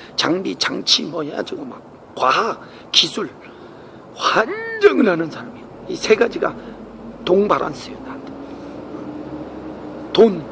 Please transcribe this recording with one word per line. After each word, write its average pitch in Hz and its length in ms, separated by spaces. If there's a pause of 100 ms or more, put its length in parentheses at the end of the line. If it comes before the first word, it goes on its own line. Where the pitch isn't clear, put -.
(160)
장비, 185 400
장치 - 480
뭐야, 156 400
저거 - 200
막 - 180 (340)
과학, 165 460 (300)
기술, 170 380 (840)
환장을 392 920
하는 165 220
사람이에요. - 360 (220)
이 180 80
세 - 200
가지가 170 380 (720)
동바란스예요, 180 760
나한테. - 340 (1800)
돈, 185 380